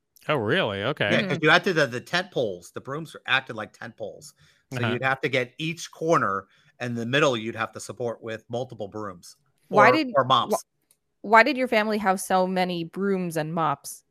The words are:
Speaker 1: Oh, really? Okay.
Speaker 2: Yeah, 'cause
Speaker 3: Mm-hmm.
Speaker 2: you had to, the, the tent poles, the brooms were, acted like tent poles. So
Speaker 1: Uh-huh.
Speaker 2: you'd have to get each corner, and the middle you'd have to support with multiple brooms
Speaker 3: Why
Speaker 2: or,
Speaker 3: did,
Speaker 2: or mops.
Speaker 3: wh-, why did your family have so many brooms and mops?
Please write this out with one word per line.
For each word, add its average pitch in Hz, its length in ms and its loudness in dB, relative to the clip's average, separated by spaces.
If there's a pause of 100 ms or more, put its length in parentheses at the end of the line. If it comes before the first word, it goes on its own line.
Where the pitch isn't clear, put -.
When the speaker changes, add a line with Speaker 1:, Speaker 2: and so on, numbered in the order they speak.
(280)
Speaker 1:
Oh, 151 80 2
really? 110 480 0
Okay. 117 260 0
Speaker 2:
Yeah, 120 120 2
'cause - 160 -2
Speaker 3:
Mm-hmm. 151 40 -14
Speaker 2:
you 151 80 6
had 175 140 6
to, 202 100 0
the, 151 120 2
the 120 140 -6
tent 185 300 -4
poles, 98 420 -4
the - 80 -14
brooms 147 340 -12
were, - 120 -20
acted 127 300 -2
like 107 160 -10
tent 117 240 -18
poles. - 360 -14 (380)
So 123 140 -6
Speaker 1:
Uh-huh. 113 60 0
Speaker 2:
you'd 120 120 -2
have 131 200 0
to 151 60 0
get 127 300 -2
each 160 320 -8
corner, 123 560 2 (320)
and 123 180 -6
the 117 100 -4
middle 135 300 2
you'd 110 200 -6
have 110 160 -6
to 107 80 -12
support 117 420 -8
with 110 260 -10
multiple 117 400 -8
brooms 98 480 -12 (320)
Speaker 3:
Why 196 220 6
Speaker 2:
or, - 20 8
Speaker 3:
did, 269 220 0
Speaker 2:
or 135 100 6
mops. 120 400 2 (580)
Speaker 3:
wh-, - 0 -
why 220 200 6
did 262 140 2
your 254 120 -2
family 214 300 2
have 190 220 0
so 185 260 2
many 180 380 0
brooms 185 520 -4
and 156 180 -4
mops? 156 560 -4